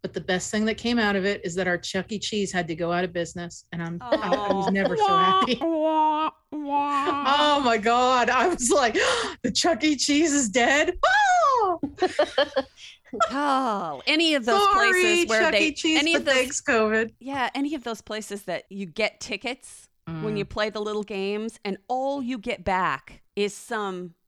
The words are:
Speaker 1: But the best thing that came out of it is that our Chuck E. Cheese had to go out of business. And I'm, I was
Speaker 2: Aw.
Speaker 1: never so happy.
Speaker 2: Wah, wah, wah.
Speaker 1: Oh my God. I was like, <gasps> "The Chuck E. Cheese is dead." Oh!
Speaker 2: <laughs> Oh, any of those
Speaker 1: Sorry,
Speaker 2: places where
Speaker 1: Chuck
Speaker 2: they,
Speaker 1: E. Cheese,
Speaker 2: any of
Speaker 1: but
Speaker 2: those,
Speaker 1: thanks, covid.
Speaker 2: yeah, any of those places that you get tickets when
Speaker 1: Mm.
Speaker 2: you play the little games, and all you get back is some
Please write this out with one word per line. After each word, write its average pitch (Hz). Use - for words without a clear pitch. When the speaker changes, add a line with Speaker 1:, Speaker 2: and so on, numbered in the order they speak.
Speaker 1:
But -
the 180
best -
thing 214
that 220
came 240
out 208
of 185
it 202
is 170
that 180
our 175
Chuck -
E. 208
Cheese 202
had 175
to 170
go 170
out 180
of 175
business. 170
And 170
I'm, 170
I 240
was 196
Speaker 2:
Aw. -
Speaker 1:
never 392
so 415
happy. 381
Speaker 2:
Wah, 330
wah, 311
wah. 285
Speaker 1:
Oh 294
my 240
God. 240
I 240
was 302
like, 247
<gasps> 453
"The -
Chuck 330
E. 302
Cheese 294
is 277
dead." 277
Oh! 659
Speaker 2:
<laughs> 359
Oh, 233
any 311
of 262
those 403
Speaker 1:
Sorry, 392
Speaker 2:
places 349
where 220
Speaker 1:
Chuck 320
Speaker 2:
they, -
Speaker 1:
E. 302
Cheese, 311
Speaker 2:
any 320
of -
Speaker 1:
but 302
Speaker 2:
those, 254
Speaker 1:
thanks, 262
covid. 220
Speaker 2:
yeah, 262
any 285
of 262
those 226
places 208
that 170
you 196
get 208
tickets -
when -
Speaker 1:
Mm. 208
Speaker 2:
you 196
play 214
the 214
little 208
games, 208
and 196
all 269
you 247
get 202
back 180
is 202
some 185